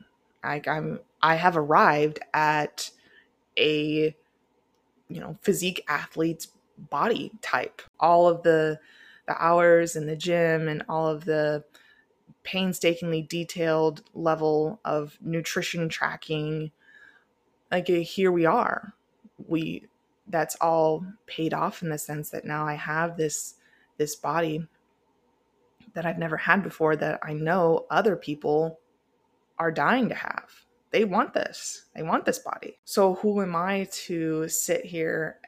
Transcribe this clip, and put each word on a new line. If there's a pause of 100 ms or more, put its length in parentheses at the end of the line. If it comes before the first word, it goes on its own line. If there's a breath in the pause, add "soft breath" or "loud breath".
(440)
I,
I'm, (220)
I
have
arrived (140)
at (680 soft breath)
a, (920)
you
know,
physique
athlete's (300)
body (100)
type. (180)
All
of
the, (480 loud breath)
the
hours
in
the
gym
and
all
of
the (800 soft breath)
painstakingly
detailed (100)
level
of
nutrition
tracking, (1000 loud breath)
like,
uh,
here
we
are. (540)
We, (420)
that's
all (200)
paid
off
in
the
sense
that
now
I
have
this, (420 soft breath)
this
body (1300)
that
I've
never
had
before
that
I
know
other
people (800)
are
dying
to
have. (260)
They
want
this. (100)
They
want
this
body.
So
who
am
I
to
sit
here